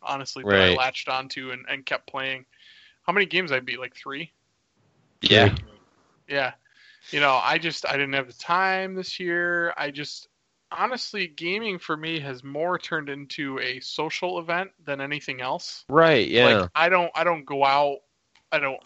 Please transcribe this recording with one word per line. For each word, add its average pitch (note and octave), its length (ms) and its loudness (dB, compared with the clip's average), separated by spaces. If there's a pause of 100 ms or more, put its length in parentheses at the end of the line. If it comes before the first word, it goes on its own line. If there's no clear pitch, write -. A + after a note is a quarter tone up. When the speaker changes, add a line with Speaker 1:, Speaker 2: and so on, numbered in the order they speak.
Speaker 1:
honestly, C#3 400 -8
that G3+ 100 2
I F#2+ 180 8
Speaker 2:
Right. F2 60 6
Speaker 1:
latched C3 320 -2
onto C3 440 -6
and, B2 160 -12
and C3+ 180 -8
kept - 220 -6
playing. C3 360 -8 (600)
How F3 80 -2
many G3 120 2
games E3+ 280 -2
I C3 80 0
beat? B2+ 180 -8
Like, B2+ 160 -12
three? D3 380 -12 (920)
Speaker 2:
Yeah. G#2 280 8
Speaker 3:
Three. - 140 -6 (640)
Speaker 1:
Yeah. C#3 280 -2 (580)
You D3 80 0
know, C3+ 200 6
I D3 180 2
just, D#3+ 280 -6
I - 60 -2
didn't C#3 220 -2
have C3+ 120 -2
the B2 60 -20
time F#3+ 640 -2
this F#3 240 -10
year. F3 560 -2
I D3 160 -6
just, - 340 -12 (460)
honestly, G3+ 560 -6
gaming F3+ 500 -6
for D#3+ 180 -6
me D#3+ 220 -6
has C3+ 240 -10
more D#3 380 -4
turned D#3 280 -6
into C#3 520 -8
a B2+ 180 -6
social E3+ 600 -6
event E3+ 320 -4 (120)
than C#3+ 160 -6
anything C#3 400 -8
else. C3+ 480 -8
Speaker 2:
Right, D3 380 6
yeah. A2+ 200 6 (160)
Speaker 1:
Like, F2+ 120 -2
I D#3+ 140 4
don't, F3+ 260 2
I D#3+ 80 0
don't E3 240 0
go C#3 180 2
out. C#3 340 4 (520)
I D#3 80 2
don't C3+ 280 -4